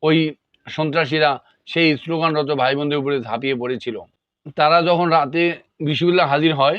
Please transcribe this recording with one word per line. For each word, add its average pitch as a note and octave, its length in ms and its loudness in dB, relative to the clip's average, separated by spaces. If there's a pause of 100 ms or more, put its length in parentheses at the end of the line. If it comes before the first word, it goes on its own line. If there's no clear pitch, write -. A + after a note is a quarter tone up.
ওই D#3 320 2 (340)
সন্ত্রাসীরা D3+ 760 -2 (240)
সেই D#3+ 300 2
স্লোগানরত D#3 540 -2
ভাই C3+ 260 2
বোনদের D3 220 -2
উপরে C#3 220 -2
ঝাঁপিয়ে A#2+ 340 -4
পড়েছিল। A#2+ 460 -6 (560)
তারা D#3+ 260 4
যখন E3+ 260 2
রাতে D#3+ 500 0 (220)
বিশ্ববিদ্যালয়ে D#3+ 500 0
হাজির D3+ 240 2
হয়, C#3+ 240 2